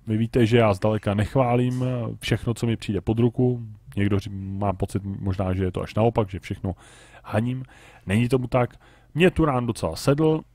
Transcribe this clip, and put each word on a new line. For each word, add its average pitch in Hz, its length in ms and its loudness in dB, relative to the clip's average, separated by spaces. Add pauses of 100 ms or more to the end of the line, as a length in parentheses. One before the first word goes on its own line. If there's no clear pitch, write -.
Vy 107 100 0
víte, 117 280 2
že 113 120 6
já 110 160 6
zdaleka 107 400 0
nechválím 123 720 0 (340)
všechno, 120 340 -2
co - 120 -6
mi 113 120 0
přijde 98 240 -4
pod 113 180 0
ruku. 123 420 2 (340)
Někdo 101 220 2
ří-, 98 400 -6
má 98 160 0
pocit 98 300 -4
možná, 95 500 -2
že 95 100 0
je 92 80 -2
to 92 100 -6
až - 140 -10
naopak, 113 340 2
že 92 100 -10
všechno - 360 -6 (480)
haním. 123 400 -4 (420)
Není 113 240 2
tomu 127 180 0
tak. 123 280 0 (400)
Mně 165 160 4
Turán 131 360 0
docela 95 280 -4
sedl 156 460 2 (120)